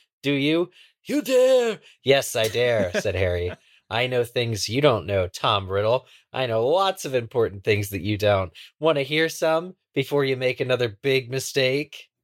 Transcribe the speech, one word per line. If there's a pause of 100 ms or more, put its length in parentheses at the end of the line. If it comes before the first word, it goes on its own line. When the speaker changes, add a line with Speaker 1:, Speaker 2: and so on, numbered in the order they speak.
(220)
Speaker 1:
do
you?" (360)
"You
dare!" (240)
"Yes,
I
dare,"
Speaker 2:
<laughs>
Speaker 1:
said
Harry. (360)
"I
know
things
you
don't
know,
Tom
Riddle. (280)
I
know
lots
of
important
things
that
you
don't. (280)
Want
to
hear
some (200)
before
you
make
another (120)
big
mistake?" (140)